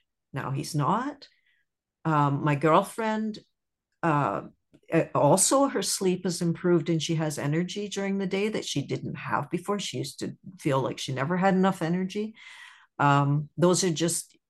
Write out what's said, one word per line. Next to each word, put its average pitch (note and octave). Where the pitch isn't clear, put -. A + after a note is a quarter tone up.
Now B2+
he's C#3+
not. G#3+
Um, C#3+
my D3
girlfriend, G#3+
uh, C#3+
uh, D#3+
also F#3+
her C4
sleep F#3
has F3+
improved, E3+
and D#3+
she E3
has D3+
energy F3+
during G3
the G3
day G3
that -
she -
didn't -
have C3
before. G3
She D#3
used C3+
to -
feel C3+
like A#2
she -
never C#3
had F#3+
enough F#3
energy. F#3
Um, C#3+
those F3
are F#3
just, E3